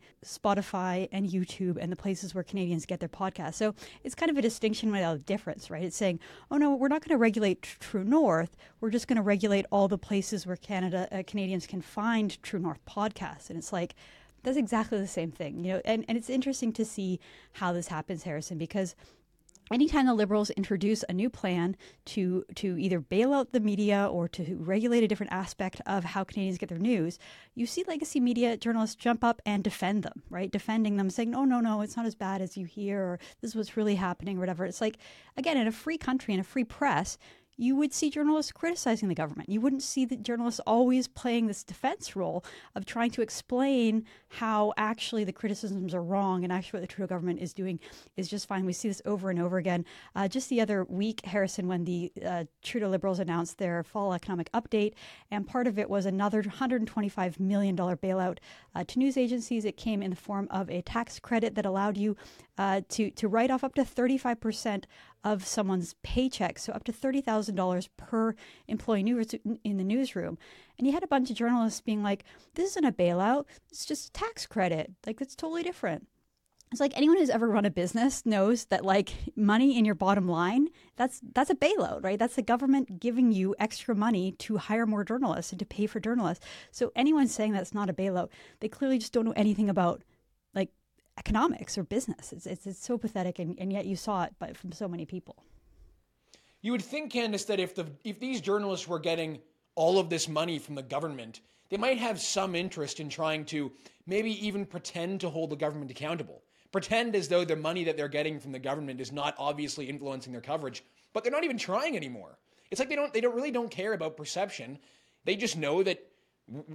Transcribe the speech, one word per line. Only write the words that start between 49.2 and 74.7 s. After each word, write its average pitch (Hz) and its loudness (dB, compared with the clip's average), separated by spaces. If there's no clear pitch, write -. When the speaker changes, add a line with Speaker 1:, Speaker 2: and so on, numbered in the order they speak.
Speaker 1:
and 175 2
over 175 2
again. 175 0
Uh, 196 2
just 262 -4
the 233 4
other 208 2
week, 208 -2
Harrison, 190 0
when 175 0
the, 175 -2
uh, 175 -2
Trudeau 208 -2
Liberals 190 0
announced 170 -2
their 170 0
fall 202 -2
economic 175 -4
update, 214 0
and 208 -4
part 247 0
of 202 0
it 208 0
was 196 2
another 202 2
hundred 226 0
twenty-five 196 -2
million 196 4
dollar 180 2
bailout, 185 0
uh, 175 -4
to - -4
news 262 4
agencies. 240 0
It 202 -2
came 214 0
in 190 -2
the 180 -2
form 196 -4
of 190 -2
a 180 -2
tax - -4
credit 226 0
that 202 0
allowed 196 2
you, 208 2
uh, 196 2
to, 208 0
to - -2
write 226 4
off 262 0
up 262 -2
to 277 4
thirty-five 247 0
percent 214 -2
of 208 0
someone's 185 0
paycheck, 254 0
so - -8
up - -8
to 240 -6
thirty 269 0
thousand 214 0
dollars 180 0
per 220 0
employee 214 0
news-, 226 0
in 202 -2
the 185 0
newsroom. 196 0
And 247 0
you 277 4
had 349 0
a 339 -4
bunch 262 4
of 220 -4
journalists 233 2
being 214 0
like, 202 0
"This 381 2
isn't 330 2
a 233 6
bailout, 185 4
it's - -12
just - -6
a - -20
tax - -6
credit. 175 0